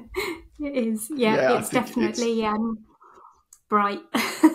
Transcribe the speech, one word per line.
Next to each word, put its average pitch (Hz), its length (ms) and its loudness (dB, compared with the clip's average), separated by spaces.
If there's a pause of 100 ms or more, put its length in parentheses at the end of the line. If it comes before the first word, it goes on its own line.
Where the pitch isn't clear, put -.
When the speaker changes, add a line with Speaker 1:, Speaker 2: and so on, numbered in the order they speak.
(640)
Speaker 1:
It 285 120 -6
is. 226 340 -2
Yeah, 240 280 2
Speaker 2:
Yeah, - 160 4
I 233 40 4
Speaker 1:
it's 220 120 -4
Speaker 2:
think 247 280 -2
it's 220 220 0
Speaker 1:
definitely, 226 260 0
um, 220 400 -2 (840)
bright. 208 340 0 (120)
<laughs> - 0 - (420)